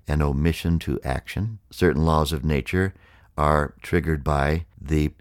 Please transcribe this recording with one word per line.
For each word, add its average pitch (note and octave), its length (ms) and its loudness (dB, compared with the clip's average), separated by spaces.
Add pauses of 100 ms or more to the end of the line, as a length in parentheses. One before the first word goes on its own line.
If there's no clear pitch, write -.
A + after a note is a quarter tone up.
an D2+ 140 2
omission D#2+ 560 0
to D2+ 260 -4
action. G2+ 540 -6 (120)
Certain D#2+ 360 2
laws D#2 260 2
of C#2+ 100 -6
nature D#2+ 520 -2 (420)
are D2+ 460 2
triggered D#2 420 0
by D2+ 400 0 (160)
the D2+ 400 0